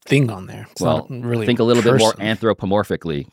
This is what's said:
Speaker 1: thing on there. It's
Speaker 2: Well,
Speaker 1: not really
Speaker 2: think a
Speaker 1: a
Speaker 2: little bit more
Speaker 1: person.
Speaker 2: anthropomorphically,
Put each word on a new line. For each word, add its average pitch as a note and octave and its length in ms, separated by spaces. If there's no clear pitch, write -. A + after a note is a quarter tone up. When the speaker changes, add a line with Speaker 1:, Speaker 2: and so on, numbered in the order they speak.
Speaker 1:
thing C3+ 240
on F#2 180
there. - 240
It's - 100
Speaker 2:
Well, D#2+ 280
Speaker 1:
not B2 180
really A#2 180
Speaker 2:
think A#2+ 140
a A#2+ 40
Speaker 1:
a - 20
Speaker 2:
little A#2+ 160
bit B2 160
more A2 140
Speaker 1:
person. G2+ 160
Speaker 2:
anthropomorphically, G2 1040